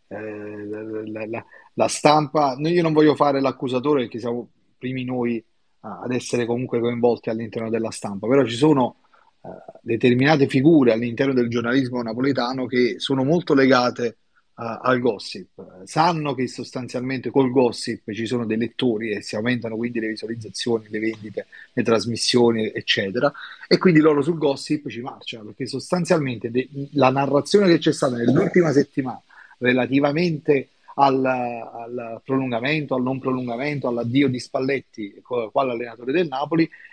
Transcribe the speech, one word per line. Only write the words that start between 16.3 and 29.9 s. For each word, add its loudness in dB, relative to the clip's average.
che -2
sostanzialmente -8
col 4
gossip 0
ci -6
sono -2
dei 0
lettori -2
e -6
si -8
aumentano -2
quindi -4
le -4
visualizzazioni, -6
le -6
vendite, -8
le -2
trasmissioni, 2
eccetera, -2
e 4
quindi 6
loro 4
sul -2
gossip -2
ci -10
marciano, -14
perché -10
sostanzialmente -2
de-, -2
la 4
narrazione 2
che 6
c'è 2
stata -2
nell'ultima 4
settimana 0
relativamente 2